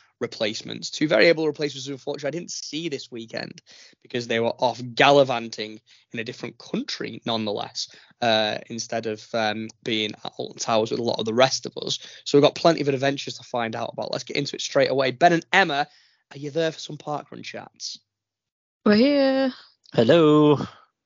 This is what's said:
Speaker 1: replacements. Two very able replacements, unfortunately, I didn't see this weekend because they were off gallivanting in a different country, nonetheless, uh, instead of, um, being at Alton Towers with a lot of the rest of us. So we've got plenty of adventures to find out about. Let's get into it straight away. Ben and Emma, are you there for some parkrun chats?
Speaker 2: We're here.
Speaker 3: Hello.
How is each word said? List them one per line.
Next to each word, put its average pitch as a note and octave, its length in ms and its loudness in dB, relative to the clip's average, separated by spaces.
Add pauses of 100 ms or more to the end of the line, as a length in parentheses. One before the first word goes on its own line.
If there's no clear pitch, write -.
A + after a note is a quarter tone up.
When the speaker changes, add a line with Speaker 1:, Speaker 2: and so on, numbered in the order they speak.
(200)
Speaker 1:
replacements. - 720 -6
Two - 160 -2
very E3 200 6
able D#3+ 200 4
replacements, D3 400 -6
unfortunately, C#3+ 420 -8
I D#3+ 120 -6
didn't - 100 -14
see D#3+ 380 -10
this C#3 220 -10
weekend A2+ 500 -12 (420)
because A#2+ 240 -6
they A#2 140 0
were A#2 180 0
off A#2+ 220 0 (140)
gallivanting A#2 840 2 (320)
in A#2+ 60 -8
a A2 60 -6
different - 320 -12
country, - 720 -10
nonetheless, A2+ 680 -6 (280)
uh, A2 340 2 (120)
instead A2+ 360 -8
of, G#2+ 200 -8 (100)
um, A2 340 -4 (160)
being G#2+ 280 -2 (120)
at - 140 -10
Alton - 200 -12
Towers A2+ 320 0
with - 80 -4
a A#2+ 60 -4
lot - 160 -2
of A2+ 60 -4
the A2 80 -4
rest C3 320 2
of - 100 -12
us. - 220 -6 (260)
So - 140 4
we've C#3+ 40 6
got D3+ 120 4
plenty E3 260 2
of C#3+ 80 -2
adventures C#3 460 -2
to - 100 -20
find A#2 320 -6
out A#2 160 -8
about. - 180 -8
Let's - 140 -8
get - 140 -6
into C#3+ 180 -6
it - 60 -8
straight C3+ 280 2
away. C3 200 0
Ben E3+ 240 4
and E3 180 -2
Emma, D3+ 340 2 (460)
are C#3+ 60 -16
you C#3+ 120 -10
there D#3+ 220 -2
for - 80 -14
some D3+ 160 -14
parkrun - 480 -10
chats? - 560 -14 (840)
Speaker 2:
We're G#3 120 4
here. C4+ 560 2 (400)
Speaker 3:
Hello. D3+ 680 6 (460)